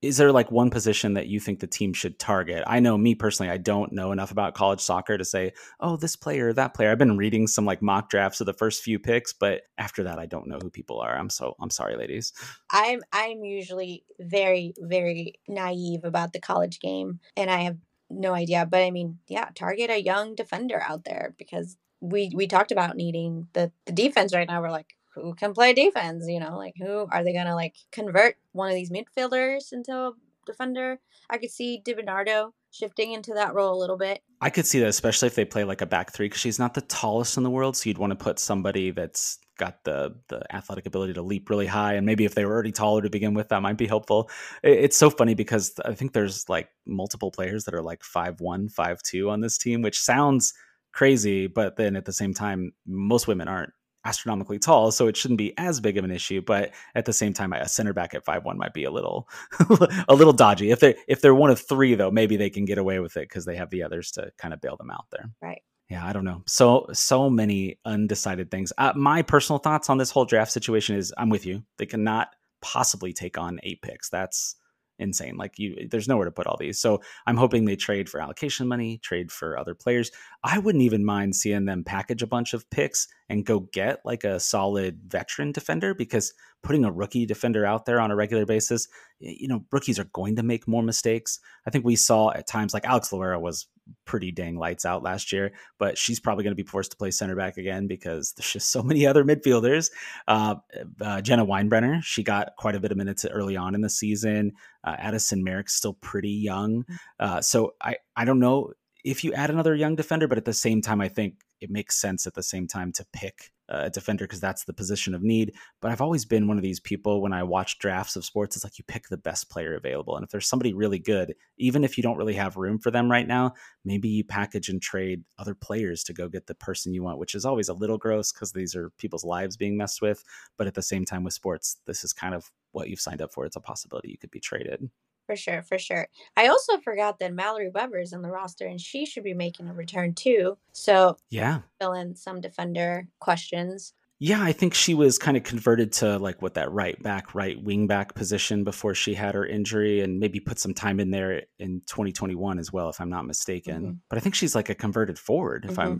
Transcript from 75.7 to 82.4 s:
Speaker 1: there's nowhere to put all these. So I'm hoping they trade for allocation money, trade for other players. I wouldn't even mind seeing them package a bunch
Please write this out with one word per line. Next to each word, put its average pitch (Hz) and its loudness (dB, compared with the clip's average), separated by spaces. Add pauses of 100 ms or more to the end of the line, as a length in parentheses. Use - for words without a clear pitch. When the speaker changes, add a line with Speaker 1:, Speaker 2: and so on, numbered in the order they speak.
Speaker 1:
there's 110 -2
nowhere 120 2
to 85 -6
put 87 -6
all - -2
these. 78 -6
So 107 2 (240)
I'm 120 4
hoping 117 4
they 101 2
trade 98 -2
for 76 -8
allocation 123 -6
money, 117 -4
trade 87 -6
for 80 -8
other 82 -8
players. 120 0 (320)
I 160 0
wouldn't 185 4
even 107 4
mind 101 0
seeing 101 0
them 95 -2
package 98 -6
a 117 -4
bunch 120 -2